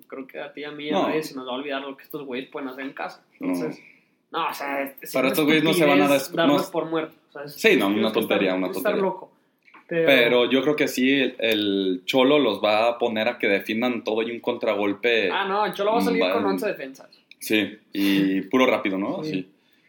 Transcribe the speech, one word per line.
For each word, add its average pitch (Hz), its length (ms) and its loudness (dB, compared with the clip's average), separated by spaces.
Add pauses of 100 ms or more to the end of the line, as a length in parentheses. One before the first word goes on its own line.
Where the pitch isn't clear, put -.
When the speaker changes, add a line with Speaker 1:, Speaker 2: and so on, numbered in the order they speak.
Speaker 1:
creo 131 200 -14
que - 120 -16
a 147 140 -12
ti 143 80 -14
y - 40 -10
a 151 60 -12
mí 147 180 -10
a - 20 0
Speaker 2:
No. 143 160 2
Speaker 1:
nadie 156 160 -2
se 147 120 -12
nos 131 120 -10
va 127 60 -8
a - 20 -6
olvidar 139 260 -6
lo 139 160 -12
que - 60 -20
estos 151 220 -12
güeyes 135 240 -8
pueden 143 200 -10
hacer 135 160 -12
en 139 80 -10
casa. - 300 -12 (160)
Speaker 2:
No. - 140 -6
Speaker 1:
Entonces, - 280 -6 (480)
no, 156 200 -4
o - 40 -8
sea, 139 300 -6
este, - 300 -12
Speaker 2:
Pero 131 160 2
estos 139 100 -2
Speaker 1:
es 151 60 2
Speaker 2:
güeyes 156 180 4
no 160 100 2
se 156 120 4
van 143 160 6
a - 20 6
Speaker 1:
estupidez 139 240 2
Speaker 2:
des-, - 80 -12
Speaker 1:
darlos 139 300 2
Speaker 2:
no. - 60 -16
Speaker 1:
por 160 180 -2
muertos, 160 260 -4 (140)
o - 20 -20
sea, 143 140 -14
es, 151 80 -14
Speaker 2:
Sí, - 240 2
no, 104 100 2
Speaker 1:
tienes 101 40 2
Speaker 2:
una - 20 2
Speaker 1:
que 110 260 0
estar, - 20 0 (160)
Speaker 2:
tontería, 95 180 2
una 92 120 -2
Speaker 1:
estar 95 160 -6
Speaker 2:
tontería. 202 200 0
Speaker 1:
loco. - 280 -6 (560)
Pero 165 180 0
Speaker 2:
Pero 123 460 6
yo 131 120 4
creo 147 120 2
que 143 140 0
sí, 131 240 2
el, 131 260 0
el 98 640 0
Cholo 135 360 4
los 104 220 0
va 107 280 2
a 117 80 -4
poner 110 320 -2
a 120 100 -6
que 123 80 0
defiendan 110 560 -2
todo 110 180 -2
y 117 100 -4
un 117 100 -10
contragolpe 107 920 0
Speaker 1:
Ah, 196 160 -2
no, 208 180 0
el 190 80 -4
Cholo 202 200 -2
va 233 60 2
a - 20 2
salir - 200 2
Speaker 2:
va 185 120 2
Speaker 1:
con 226 80 0
Speaker 2:
en 196 80 0
Speaker 1:
once 196 180 -2
defensas. 135 420 -10 (300)
Speaker 2:
Sí, 104 380 0 (160)
y 98 480 2
Speaker 1:
<laughs> - 100 -10
Speaker 2:
puro 131 140 4
rápido, 104 320 0
¿no? 143 260 -6
Speaker 1:
Sí. 156 80 -8
Speaker 2:
Sí. 92 180 -6 (400)